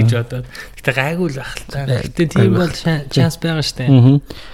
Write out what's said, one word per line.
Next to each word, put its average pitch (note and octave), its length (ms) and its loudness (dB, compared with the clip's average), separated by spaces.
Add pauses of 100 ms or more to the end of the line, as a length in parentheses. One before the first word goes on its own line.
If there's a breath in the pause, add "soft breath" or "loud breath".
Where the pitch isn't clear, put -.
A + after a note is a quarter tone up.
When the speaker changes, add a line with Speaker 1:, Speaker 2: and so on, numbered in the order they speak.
Speaker 1:
гэж A#2 80 4
бодоод. A#2+ 340 -4 (300 loud breath)
Гэтэ - 160 -4
гайгүй D#3+ 400 -2
л C3+ 80 -8
байх - 160 -12
л - 160 -12
та. C#3 60 -6 (100)
Speaker 2:
Э, B2 160 -2
Speaker 1:
Гэтэ - 240 -6
тийм - 80 -4
Speaker 2:
гайгүй A#2 160 4
Speaker 1:
бол F3 160 2
Speaker 2:
байх. C#3+ 80 -8
Speaker 1:
шан-, D#3+ 320 -2
шанс C3 320 2
байгаа D#3+ 240 -2
шүү - 160 -6
дээ. B2+ 80 -2
Speaker 2:
Мм. C3+ 320 6 (340 loud breath)